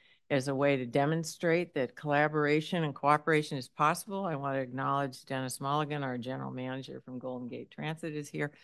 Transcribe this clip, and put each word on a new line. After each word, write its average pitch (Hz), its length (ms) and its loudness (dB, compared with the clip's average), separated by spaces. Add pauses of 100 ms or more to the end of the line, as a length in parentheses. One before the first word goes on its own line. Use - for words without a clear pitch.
(300)
as 135 180 2
a 139 80 0
way 139 220 4
to 127 80 -2
demonstrate 160 880 2
that 131 240 -2
collaboration 151 880 2
and 143 100 -4
cooperation 151 640 2
is 123 100 -6
possible. 175 560 0
I 165 120 -2
want 139 200 -2
to 135 60 0
acknowledge 135 640 -2
Dennis 131 340 -4
Mulligan, 147 420 0
our 127 160 -4
general 131 320 -6
manager 131 540 -8
from 127 160 -12
Golden 127 300 -8
Gate 123 220 -12
Transit, 156 440 -6
is 147 140 -6
here. 147 220 -4 (120)